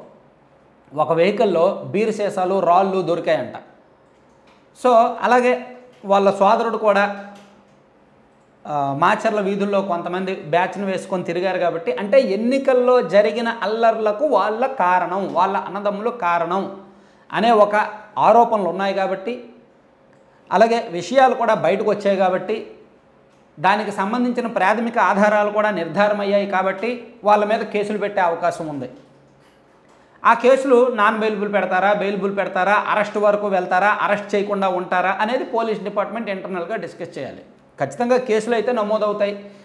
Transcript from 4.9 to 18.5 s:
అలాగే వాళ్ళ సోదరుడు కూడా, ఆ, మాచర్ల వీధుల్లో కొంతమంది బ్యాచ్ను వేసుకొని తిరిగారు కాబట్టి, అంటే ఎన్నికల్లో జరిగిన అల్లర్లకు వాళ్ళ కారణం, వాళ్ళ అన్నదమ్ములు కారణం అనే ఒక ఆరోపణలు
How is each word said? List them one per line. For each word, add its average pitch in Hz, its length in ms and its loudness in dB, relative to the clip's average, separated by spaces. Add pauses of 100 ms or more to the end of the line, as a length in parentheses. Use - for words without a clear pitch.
అలాగే 247 440 2 (400)
వాళ్ళ 196 260 4
సోదరుడు 220 460 2
కూడా, 202 460 0 (1400)
ఆ, 143 320 -2
మాచర్ల 214 420 2
వీధుల్లో 196 400 0
కొంతమంది 185 540 -4
బ్యాచ్ను 185 500 -2
వేసుకొని 185 380 -4
తిరిగారు 180 340 -2
కాబట్టి, 170 340 -2
అంటే 208 300 2
ఎన్నికల్లో 247 800 2
జరిగిన 214 460 2
అల్లర్లకు 220 800 0
వాళ్ళ 220 400 0
కారణం, 180 680 0
వాళ్ళ 190 240 0
అన్నదమ్ములు 202 520 -4
కారణం 175 720 -4 (520)
అనే 202 180 2
ఒక 208 360 4 (300)
ఆరోపణలు 196 520 4